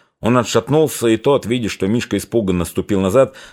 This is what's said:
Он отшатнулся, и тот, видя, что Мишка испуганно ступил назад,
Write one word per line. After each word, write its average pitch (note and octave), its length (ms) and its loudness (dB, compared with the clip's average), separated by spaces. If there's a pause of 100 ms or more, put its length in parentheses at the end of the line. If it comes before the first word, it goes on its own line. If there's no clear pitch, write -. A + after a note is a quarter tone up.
(180)
Он B2 180 0
отшатнулся, B2+ 680 0
и A2+ 80 4
тот, C#3 300 0
видя, A2+ 240 -4
что - 180 -4
Мишка A2 300 -2
испуганно F#2+ 480 0
ступил - 340 -2
назад, G#2+ 360 2 (180)